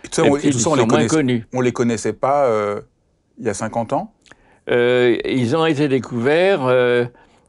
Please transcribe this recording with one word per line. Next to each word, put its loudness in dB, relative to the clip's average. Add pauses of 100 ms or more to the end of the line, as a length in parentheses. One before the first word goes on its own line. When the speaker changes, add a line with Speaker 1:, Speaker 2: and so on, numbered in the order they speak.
Speaker 1:
Et -18
tout -20
ça, 0
on, 4
et 4
Speaker 2:
peptides 0
Speaker 1:
tout -4
Speaker 2:
qui 0
Speaker 1:
ça, 0
on 2
les 2
Speaker 2:
sont 0
moins 0
Speaker 1:
connaissait, 0
Speaker 2:
connus. -2
Speaker 1:
on -2
les 0
connaissait -2
pas, 0
euh, -2 (560)
il -10
y -4
a -2
cinquante -6
ans ? -6 (560)
Speaker 2:
Euh, 2
ils -2
ont 2
été 0
découverts, 0
euh, 2 (420)